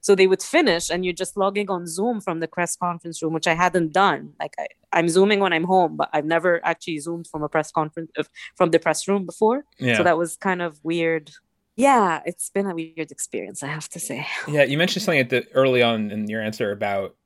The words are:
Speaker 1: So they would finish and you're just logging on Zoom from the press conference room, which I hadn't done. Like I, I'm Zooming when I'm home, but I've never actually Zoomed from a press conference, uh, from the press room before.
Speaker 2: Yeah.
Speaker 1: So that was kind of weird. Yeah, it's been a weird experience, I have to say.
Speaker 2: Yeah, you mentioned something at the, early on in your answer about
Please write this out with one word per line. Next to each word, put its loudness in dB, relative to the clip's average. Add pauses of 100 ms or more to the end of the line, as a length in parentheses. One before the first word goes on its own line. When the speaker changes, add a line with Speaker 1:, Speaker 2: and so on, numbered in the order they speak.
Speaker 1:
So 6
they 6
would 4
finish 2
and -2
you're -2
just -8
logging -2
on -4
Zoom -4
from -4
the -6
press -4
conference -8
room, -2
which -2
I 4
hadn't 2
done. 2
Like -10
I, -8 (280)
I'm 2
Zooming 4
when 2
I'm 0
home, 2
but -4
I've -2
never 2
actually -4
Zoomed -10
from -8
a -6
press -2
conference, -4
uh, -4 (320)
from 2
the 6
press -2
room 0
before. 0 (140)
Speaker 2:
Yeah. 2
Speaker 1:
So 2
that 4
was -4
kind -2
of -8
weird. -2 (460)
Yeah, 4
it's -10
been -2
a -6
weird -10
experience, -10
I -10
have -10
to -14
say. -10 (220)
Speaker 2:
Yeah, 4
you 2
mentioned 0
something 2
at 2
the, 0
early 4
on 2
in -4
your -4
answer -2
about -4 (100)